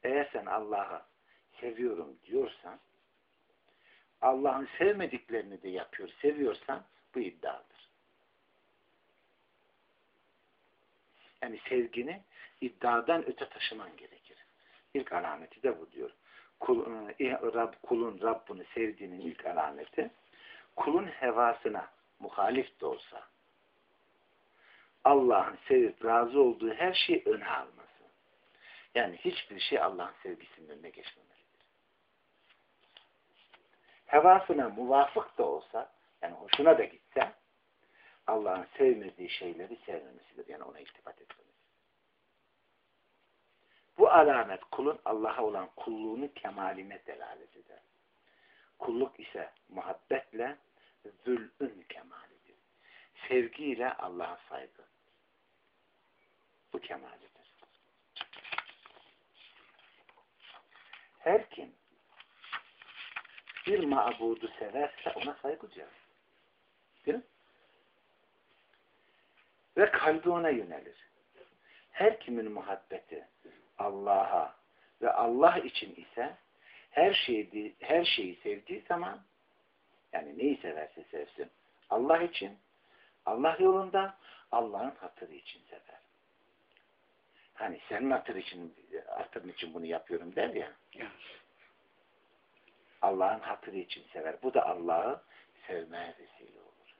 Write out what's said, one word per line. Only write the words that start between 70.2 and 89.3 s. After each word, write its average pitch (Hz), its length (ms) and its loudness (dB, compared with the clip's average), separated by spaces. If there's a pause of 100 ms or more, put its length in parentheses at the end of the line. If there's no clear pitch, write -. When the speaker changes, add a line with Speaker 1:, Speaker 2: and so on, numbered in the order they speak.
Speaker 1:
ona 170 200 2
yönelir. 92 600 -6 (800)
Her 214 280 4
kimin 113 320 -6
muhabbeti - 760 -10 (500)
Allah'a 98 800 0 (460)
ve 117 120 2
Allah 131 440 6
için 104 380 -6
ise - 420 -8 (540)
her 185 220 6
şeyi, 107 680 -2
her 170 260 2
şeyi 95 300 -2
sevdiği 208 520 -8
zaman, 180 340 -4 (920)
yani 73 240 -8
neyi 131 200 0
severse 78 540 -10
sevsin, 73 380 -10 (400)
Allah 135 280 4
için 175 400 -4 (680)
Allah 135 340 0
yolunda, 190 580 2 (340)
Allah'ın 113 440 -2
hatırı - 380 -16
için - 360 -20
sever. - 300 -20 (1500)
Hani - 360 -8
senin 131 220 0
hatır 120 240 -2
için, 87 400 -12 (320)
hatırın - 420 -10